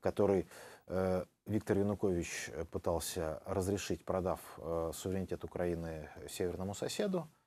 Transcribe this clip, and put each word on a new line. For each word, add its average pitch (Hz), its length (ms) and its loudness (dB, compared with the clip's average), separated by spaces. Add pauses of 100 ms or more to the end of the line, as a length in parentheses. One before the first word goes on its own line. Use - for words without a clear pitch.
который, 98 460 4 (400)
э, 92 380 2 (220)
Виктор 101 320 2
Янукович, 98 720 2
э, 76 120 -4
пытался 85 800 -2
разрешить, 98 580 0
продав, 90 360 2 (180)
э, 82 360 -2
суверенитет 92 500 -2
Украины 82 640 -2 (200)
северному 92 460 -2
соседу. 190 520 0 (200)